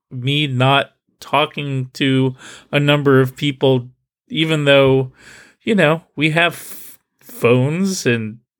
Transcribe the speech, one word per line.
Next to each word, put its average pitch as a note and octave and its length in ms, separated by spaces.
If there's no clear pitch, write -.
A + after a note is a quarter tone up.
me C#3 380
not C3+ 440
talking C#3 720
to C3 420
a C#3+ 80
number C#3+ 420
of C3 140
people, C3 540
even D#3 360
though, C3+ 480
you A3 140
know, E3 280
we D#3 160
have E3+ 220
f-, - 460
phones D3+ 840
and A2+ 340